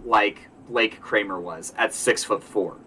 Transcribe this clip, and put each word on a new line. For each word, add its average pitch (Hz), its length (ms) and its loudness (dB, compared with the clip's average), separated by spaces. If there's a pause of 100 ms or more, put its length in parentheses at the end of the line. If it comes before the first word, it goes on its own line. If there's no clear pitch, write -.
like 104 440 2 (180)
Blake 117 340 0
Kramer 98 380 0
was 87 380 -10
at - 160 0
six-foot-four. - 920 0